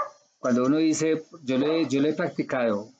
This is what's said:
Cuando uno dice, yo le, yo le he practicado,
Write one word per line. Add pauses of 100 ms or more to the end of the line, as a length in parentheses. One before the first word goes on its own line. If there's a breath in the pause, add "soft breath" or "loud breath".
(400)
Cuando
uno
dice, (200)
yo
le,
yo
le
he
practicado,